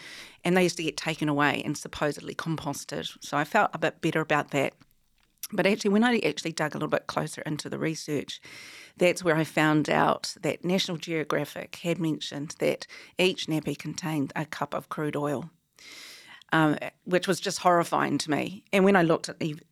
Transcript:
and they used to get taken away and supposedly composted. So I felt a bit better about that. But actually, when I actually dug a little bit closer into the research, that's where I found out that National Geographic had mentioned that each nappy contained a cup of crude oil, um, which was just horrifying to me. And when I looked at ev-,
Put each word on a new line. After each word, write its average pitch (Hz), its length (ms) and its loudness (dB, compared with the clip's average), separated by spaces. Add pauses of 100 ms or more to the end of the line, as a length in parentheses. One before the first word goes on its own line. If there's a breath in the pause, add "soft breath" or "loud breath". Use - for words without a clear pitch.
(440 loud breath)
and 175 120 4
they 185 60 6
used 175 140 2
to 165 80 -6
get 156 120 -4
taken 160 320 -2
away 143 360 2
and 143 120 -4
supposedly - 560 -4
composted. 156 800 -6 (100)
So - 160 -6
I 147 60 2
felt 208 320 2
a 175 40 -8
bit 160 220 -2
better 160 200 0
about 151 320 0
that. 135 220 0 (760)
But 185 160 2
actually, - 240 2
when 214 140 6
I 240 160 4
actually 156 320 -2
dug 156 220 -4
a 143 40 -8
little 151 100 -4
bit 147 200 -2
closer - 340 -4
into 151 260 -6
the 135 100 -6
research, 151 600 -4 (580 loud breath)
that's 180 260 2
where 160 120 4
I 160 60 4
found 151 480 4
out 156 520 2
that - 220 -2
National 180 320 0
Geographic 151 840 -4
had 170 160 -2
mentioned 156 640 -4
that - 260 0 (320 loud breath)
each 185 280 2
nappy 156 300 -2
contained 156 600 -4
a 160 80 -4
cup - 300 -6
of - 140 -8
crude 147 280 -4
oil, 147 340 -4 (1000 loud breath)
um, 156 260 4 (260)
which 180 220 2
was 185 140 0
just 185 200 -4
horrifying 156 580 4
to 160 120 -4
me. 175 320 -2 (100)
And 196 120 6
when 202 120 8
I 175 60 8
looked 165 260 2
at 151 120 -12
ev-, 156 320 -4